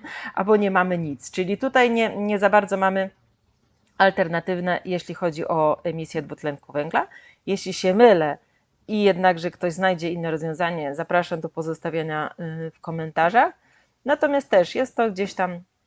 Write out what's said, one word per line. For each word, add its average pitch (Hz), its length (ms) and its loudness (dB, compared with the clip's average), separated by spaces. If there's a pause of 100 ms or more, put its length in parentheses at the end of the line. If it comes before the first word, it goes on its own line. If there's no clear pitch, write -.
(360)
Albo 202 200 2
nie 208 160 2
mamy 180 260 2
nic. 151 340 -6
Czyli 185 260 -2
tutaj 254 340 2
nie, 226 260 0
nie 208 220 -2
za 196 100 4
bardzo 202 280 2
mamy 190 320 0 (880)
alternatywne, 180 880 2
jeśli 180 300 -6
chodzi 165 320 -4
o 156 360 2
emisję 160 380 -6
dwutlenku 147 520 -10
węgla. 165 340 -2 (380)
Jeśli 185 280 -6
się 185 200 0
mylę 185 440 6 (500)
i 208 160 0
jednakże 180 480 2
ktoś 175 220 -4
znajdzie 170 380 -2
inne 165 200 -4
rozwiązanie, 160 640 -4
zapraszam 170 440 -2
do 160 100 -8
pozostawienia, 160 920 -6
y, 160 320 -8
w - 100 -20
komentarzach. 165 720 0 (520)
Natomiast 285 440 0
też 180 260 2
jest 254 200 -4
to 226 160 0
gdzieś 190 220 -6
tam 180 260 -4 (280)